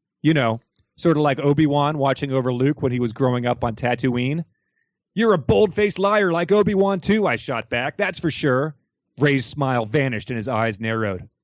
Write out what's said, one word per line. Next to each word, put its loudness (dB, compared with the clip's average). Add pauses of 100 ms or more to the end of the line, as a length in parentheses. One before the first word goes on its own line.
(220)
"You 4
know, 0 (360)
sort 2
of 2
like 0
Obi-Wan 2
watching -2
over 0
Luke 0
when 0
he -2
was -2
growing 0
up -2
on -2
Tatooine." -2 (720)
"You're 2
a 2
bold-faced 2
liar 2
like 0
Obi-Wan 2
too," 2
I 0
shot -6
back. -4
"That's -4
for -2
sure." 0 (420)
Rey's 2
smile -2
vanished -2
and -6
his -6
eyes -2
narrowed. -4 (160)